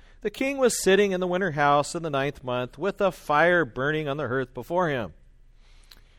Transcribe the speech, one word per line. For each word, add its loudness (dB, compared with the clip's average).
the -6
king -4
was 0
sitting 4
in -2
the -2
winter -2
house 2
in -8
the -4
ninth -4
month -6
with -4
a 2
fire 2
burning -4
on -6
the -4
hearth -4
before -2
him. -4